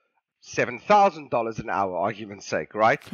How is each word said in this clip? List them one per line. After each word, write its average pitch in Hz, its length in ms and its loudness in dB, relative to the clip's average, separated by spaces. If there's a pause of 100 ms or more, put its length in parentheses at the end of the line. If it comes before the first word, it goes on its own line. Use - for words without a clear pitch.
(400)
seven 120 380 -4
thousand 180 500 2
dollars 113 300 -4
an 113 100 -10
hour, 92 300 -2
argument's 101 480 -6
sake, 80 260 -6
right? 110 300 2 (100)